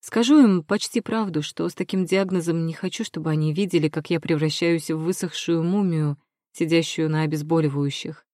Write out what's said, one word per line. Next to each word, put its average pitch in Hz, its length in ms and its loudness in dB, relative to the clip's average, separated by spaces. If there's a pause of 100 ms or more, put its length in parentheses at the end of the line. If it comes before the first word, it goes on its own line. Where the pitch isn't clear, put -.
Скажу 269 380 6
им 185 220 6
почти - 360 -2
правду, 196 420 -2
что 165 260 -6
с 175 60 -8
таким 190 300 -2
диагнозом 175 640 0
не 165 60 -4
хочу, 185 320 -6
чтобы 160 260 -6
они 156 240 2
видели, 175 340 0
как 151 220 -6
я 170 80 2
превращаюсь 160 720 0
в 160 80 -2
высохшую 170 640 -2
мумию, 170 560 0 (340)
сидящую 160 560 0
на 156 140 0
обезболивающих 151 1120 -2